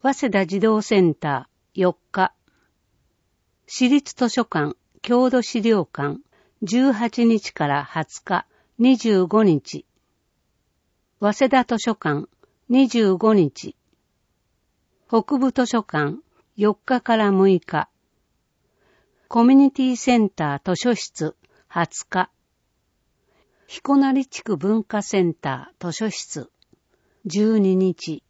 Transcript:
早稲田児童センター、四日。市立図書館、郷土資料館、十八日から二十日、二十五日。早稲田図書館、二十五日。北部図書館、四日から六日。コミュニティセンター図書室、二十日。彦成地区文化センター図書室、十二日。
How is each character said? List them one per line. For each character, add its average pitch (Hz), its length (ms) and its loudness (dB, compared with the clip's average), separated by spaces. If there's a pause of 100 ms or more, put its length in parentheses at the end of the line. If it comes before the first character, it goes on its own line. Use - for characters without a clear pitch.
早 269 100 0 (180)
稲 - 20 -2
田 196 160 0
児 185 140 -4
童 214 220 2
セ 208 180 0
ン 170 160 2
タ 139 320 -6 (260)
ー、 190 60 -6
四 180 160 0 (160)
日。 190 200 -2 (1300)
市 - 220 -2
立 277 260 0
図 247 140 -2
書 226 160 -2
館、 147 320 -4 (260)
郷 247 280 2
土 247 120 0
資 220 200 -4
料 214 220 2
館、 143 360 -8 (420)
十 247 300 2
八 233 320 -2
日 226 260 2
か - 160 -4
ら 143 180 -2
二 160 200 -6
十 - 180 -18
日、 - 240 -4 (320)
二 247 180 4
十 208 300 2
五 208 160 2
日。 156 420 0 (1400)
早 202 120 0
稲 262 160 0
田 254 160 2
図 233 160 -4
書 226 160 -4
館、 147 320 -4 (400)
二 262 180 4
十 220 300 2
五 214 180 2
日。 165 400 0 (1300)
北 226 300 0
部 262 120 0
図 247 160 -2
書 240 160 -2
館、 151 380 -4 (340)
四 208 220 0
日 247 240 -4
か 233 160 0
ら 208 160 2
六 190 160 4
日。 170 400 0 (1400)
コ 233 160 0
ミ 262 140 6
ュ - 20 8
ニ 277 140 6
テ 269 100 -4
ィ 254 140 0
セ 247 220 0
ン 208 120 2
タ 143 340 -6
ー 190 60 -4
図 175 60 0
書 240 180 0
室、 - 400 -8 (320)
二 - 220 -4
十 - 200 -14
日。 - 220 -4 (1400)
彦 - 280 -2
成 269 280 2
地 - 200 -16
区 202 120 -4
文 202 280 -2
化 208 180 -6
セ 196 200 -2
ン 170 120 0
タ 131 460 -10
ー 180 60 -12
図 170 60 -8
書 220 160 -6
室、 - 440 -12 (720)
十 214 340 0
二 190 160 2
日。 180 560 -2